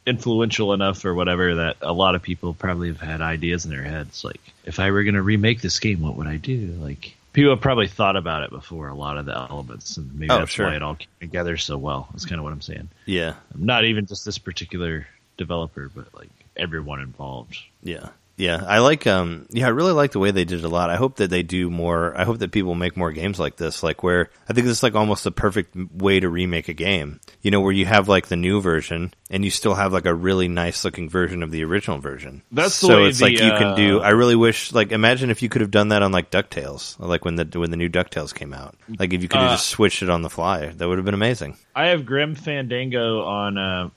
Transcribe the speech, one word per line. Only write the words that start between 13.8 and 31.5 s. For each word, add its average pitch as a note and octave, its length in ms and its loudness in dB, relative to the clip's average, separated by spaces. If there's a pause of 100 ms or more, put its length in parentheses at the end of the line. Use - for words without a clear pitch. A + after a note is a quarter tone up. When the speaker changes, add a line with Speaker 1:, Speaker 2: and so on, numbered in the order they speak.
Speaker 1:
even G#2+ 180 0
just G2+ 220 -12
this G#2 100 -8
particular E2+ 720 -8 (320)
developer, D#2+ 560 -8
but, B1+ 200 -20
like, - 140 -20 (280)
everyone D2+ 440 -8
involved. C2 560 -14 (260)
Speaker 2:
Yeah. - 280 -12 (260)
Yeah, F2 300 0
I G#2 140 6
like, D3 260 6
um, F2 440 2
yeah, A#2+ 160 0
I - 20 4
really D#3+ 240 2
like D3 180 4
the G#2 80 -2
way G2 140 4
they F#2 120 4
did E2+ 140 -4
it E2 60 -8
a E2 40 -2
lot. E2+ 220 0
I F2 60 0
hope C3 220 0
that F#2+ 120 2
they F2+ 140 2
do F2+ 260 -2
more, E2+ 460 0
I F#2 80 2
hope A2+ 160 -2
that F#2+ 100 -4
people F#2 240 0
make F2 220 -2
more E2+ 160 -2
games F2 260 -4
like D2 160 -2
this, E2 300 -6
like, D#2+ 180 -2
where F2+ 260 2 (200)
I G#2+ 40 0
think A#2+ 140 4
this A#2+ 120 0
is, - 40 -2
like, A2 140 2
almost G#2+ 260 2
the G2+ 80 -2
perfect F#2+ 460 -2
m-, F#2 180 -8
way F#2+ 240 4
to F#2 100 2
remake F2 400 -2
a E2+ 40 -6
game, D#2 480 -2 (220)
you G2+ 100 2
know, G2+ 80 4
where G2 100 2
you G2 160 2
have, G2+ 220 4
like, F#2 180 6
the F#2 80 -4
new F2+ 260 2
version, E2+ 540 -2 (160)
and F#2+ 140 -2
you F#2+ 80 0
still G2 240 2
have, G2 160 0
like, F2+ 120 0
a F2 80 2
really F#2 360 2
nice F2 360 -2
looking E2+ 240 -6
version F2 360 -2
of D#2 80 -8